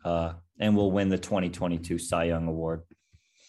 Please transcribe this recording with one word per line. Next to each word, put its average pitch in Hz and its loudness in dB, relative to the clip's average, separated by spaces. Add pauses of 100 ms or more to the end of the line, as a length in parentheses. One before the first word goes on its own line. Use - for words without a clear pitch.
uh, 82 0 (240)
and 107 4
will 101 4
win 98 2
the 92 2
twenty 92 -2
twenty-two 85 -2
Cy 85 -2
Young 82 0
Award. 80 -4 (680)